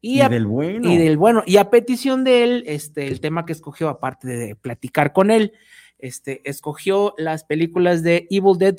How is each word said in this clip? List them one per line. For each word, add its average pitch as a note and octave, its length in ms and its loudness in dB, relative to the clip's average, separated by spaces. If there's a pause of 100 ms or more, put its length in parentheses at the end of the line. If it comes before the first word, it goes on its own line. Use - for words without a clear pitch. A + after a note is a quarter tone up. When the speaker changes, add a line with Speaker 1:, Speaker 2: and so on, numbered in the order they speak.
Speaker 1:
Y B3 180 -2
Speaker 2:
Y - 40 4
Speaker 1:
a - 80 4
Speaker 2:
del A#2 160 0
bueno. F3 440 -2
Speaker 1:
y F3 60 4
del D#3+ 220 2
bueno. A3 280 4
Y F#3 120 6
a G3 120 4
petición B3 540 0
de B3 180 4
él, A#3+ 240 0
este, D3 400 -10
el C3+ 140 -8
tema E3 240 -6
que E3+ 80 -10
escogió, D#3 380 -8
aparte B2+ 380 -10
de A#2+ 280 -8
platicar - 560 -4
con G3 180 2
él, A3 220 2 (460)
este, C3 500 -12
escogió F#3+ 720 -4
las D#3+ 260 -6
películas E3+ 580 0
de E3+ 280 0
Evil F#3+ 260 2
Dead F#3+ 220 2